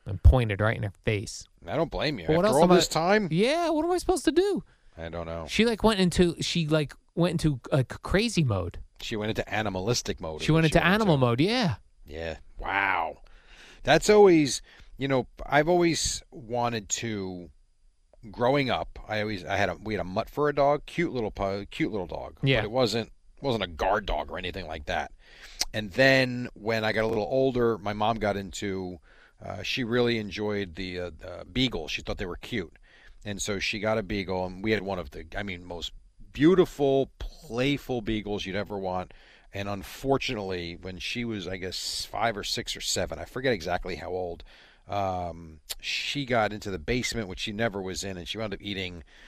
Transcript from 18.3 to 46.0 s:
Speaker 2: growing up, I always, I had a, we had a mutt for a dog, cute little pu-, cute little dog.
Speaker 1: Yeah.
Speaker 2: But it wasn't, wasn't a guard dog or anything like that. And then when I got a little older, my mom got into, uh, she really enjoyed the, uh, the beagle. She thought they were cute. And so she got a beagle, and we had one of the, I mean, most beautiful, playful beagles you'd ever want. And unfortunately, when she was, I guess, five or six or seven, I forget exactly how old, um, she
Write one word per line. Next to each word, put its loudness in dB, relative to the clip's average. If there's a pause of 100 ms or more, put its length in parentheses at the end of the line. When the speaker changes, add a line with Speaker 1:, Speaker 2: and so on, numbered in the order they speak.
Speaker 2:
growing 2
up, -2
I -2
always, -4
I -2
had 2
a, -4
we -6
had -2
a -4
mutt -4
for 0
a 0
dog, 2
cute -2
little -2
pu-, -4
cute -2
little -4
dog. -10
Speaker 1:
Yeah. 4
Speaker 2:
But -2
it -6
wasn't, 0 (300)
wasn't 0
a -4
guard 0
dog -4
or -8
anything -8
like -10
that. -2 (640)
And -4
then 4
when -2
I 2
got 2
a 2
little 0
older, 2
my -4
mom 0
got 0
into, -6 (440)
uh, -10
she -4
really 2
enjoyed -4
the, -6
uh, -6 (100)
the -12
beagle. 0
She -8
thought -6
they -6
were -6
cute. -8 (480)
And -8
so -4
she -4
got 0
a -2
beagle, -2
and -10
we 0
had 2
one -4
of -10
the, -14 (100)
I -6
mean, -8
most -10 (400)
beautiful, 4 (100)
playful -4
beagles -4
you'd -6
ever -4
want. -4 (400)
And -6
unfortunately, -4
when -10
she -6
was, -6
I -6
guess, -6
five 0
or -6
six -6
or -12
seven, -4
I -10
forget -2
exactly -4
how -10
old, -6 (460)
um, -6 (180)
she -6